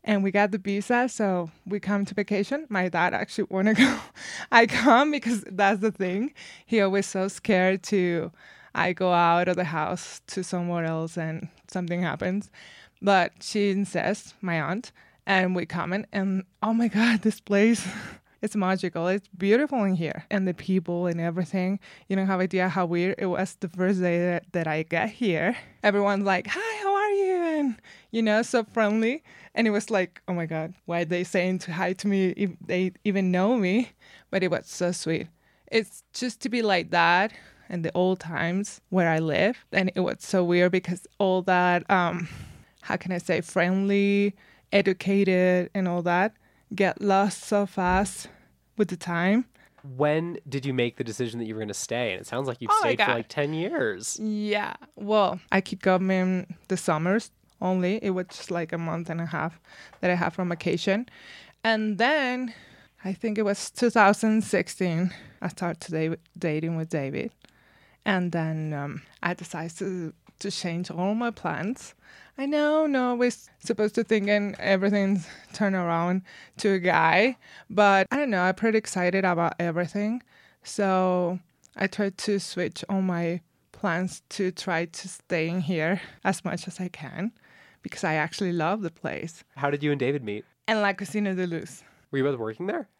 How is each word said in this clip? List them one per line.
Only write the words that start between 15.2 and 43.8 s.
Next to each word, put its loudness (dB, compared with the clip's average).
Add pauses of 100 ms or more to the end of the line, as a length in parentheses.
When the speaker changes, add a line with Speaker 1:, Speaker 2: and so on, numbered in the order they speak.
Speaker 1:
and 2
we -2
come -4
in -4
and, -2 (180)
oh 2
my 2
God, 2
this 2
place, 4 (300)
<laughs> -18
it's -4
magical. 0
It's -2 (100)
beautiful 2
in 2
here. -4
And 0
the 0
people 0
and -2
everything. -2 (280)
You -2
don't 2
have 2
idea 2
how 0
weird 0
it -2
was -2
the -6
first 2
day 2
that, -2
that -2
I 0
got 0
here. 0 (240)
Everyone's 2
like, 0
"Hi, -4
how 2
are 2
you?" 2 (240)
And, 0 (360)
you 0
know, 4
so 0
friendly. 0 (320)
And 2
it 4
was 0
like, 0
"Oh -2
my -2
God, -4 (120)
why -2
are 0
they -2
saying 0
to -8
hi -2
to -4
me 2
if 0 (120)
they 0 (120)
even 2
know 2
me?" 0 (380)
But 0
it 0
was -4
so -2
sweet. -4 (440)
It's -2 (100)
just -6
to -4
be 0
like 2
that 4 (380)
in -4
the -2
old 2
times -4 (100)
where 4
I 4
live. 2 (140)
And 2
it 0
was -2
so 0
weird 4
because -4 (100)
all 2
that, 2
um, 2 (540)
how -4
can -6
I -2
say, -2
friendly, 2 (360)